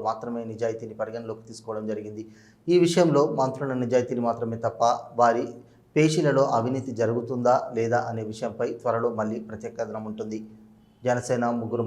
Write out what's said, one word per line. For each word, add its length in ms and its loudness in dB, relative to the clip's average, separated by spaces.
మాత్రమే 360 -6
నిజాయితీని 500 -6
పరిగణలోకి 540 -8
తీసుకోవడం 380 -8
జరిగింది. 380 -6
ఈ 100 6
విషయంలో 440 6
మంత్రుల 340 0
నిజాయితీని 440 2
మాత్రమే 380 -2
తప్ప, 160 -2
వారి 260 6
పేషీలలో 460 4
అవినీతి 320 -2
జరుగుతుందా 520 2
లేదా 220 2
అనే 220 -4
విషయంపై 400 -4
త్వరలో 380 0
మళ్ళీ 200 -2
ప్రత్యేక 400 -12
కథనం 240 -6
ఉంటుంది. 360 -8
జనసేన 460 0
ముగ్గురు 360 -2